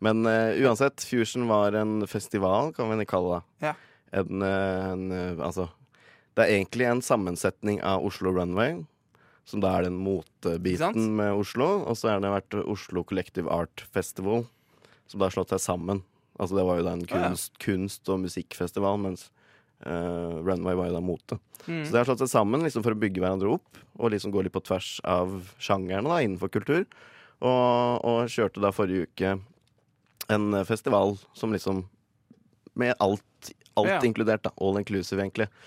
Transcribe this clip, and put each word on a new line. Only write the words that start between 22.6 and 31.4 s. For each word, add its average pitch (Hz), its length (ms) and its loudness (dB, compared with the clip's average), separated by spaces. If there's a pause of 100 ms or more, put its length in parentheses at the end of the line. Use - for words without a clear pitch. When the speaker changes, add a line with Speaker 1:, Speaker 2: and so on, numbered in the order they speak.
Speaker 1:
liksom, 131 200 -2
for 113 120 2
å 107 40 -6
bygge 98 220 0
hverandre 95 320 2
opp, - 240 -6 (220)
og 117 120 2
liksom 101 220 -2
gå 98 100 2
litt 92 100 -2
på 95 120 -4
tvers - 400 -4
av 90 260 2 (300)
sjangerne 98 480 -2
da, 170 160 2
innenfor 90 260 -2
kultur. 151 360 0 (560)
Og, 123 640 4
og 117 240 2
kjørte 104 320 0
da 101 100 4
forrige 92 360 0
uke 95 320 -2 (880)
en 104 360 2
festival 104 540 2 (160)
som 113 180 -4